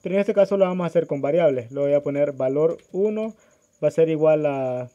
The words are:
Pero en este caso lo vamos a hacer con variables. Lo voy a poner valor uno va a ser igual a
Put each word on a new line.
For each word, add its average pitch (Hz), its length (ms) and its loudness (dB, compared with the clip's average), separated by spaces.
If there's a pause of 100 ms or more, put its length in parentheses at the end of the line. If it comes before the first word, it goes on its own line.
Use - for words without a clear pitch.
Pero 185 140 -4
en 202 40 2
este 202 140 -2
caso 196 220 4
lo 190 80 4
vamos 180 180 -2
a 165 60 -2
hacer 165 180 0
con 143 140 -6
variables. 139 500 0
Lo 139 120 -4
voy 143 100 0
a 143 100 2
poner 143 300 -2
valor 139 460 -2 (120)
uno 214 460 -4 (440)
va 151 60 -2
a 143 60 2
ser 160 160 2
igual 156 380 2
a 127 480 -4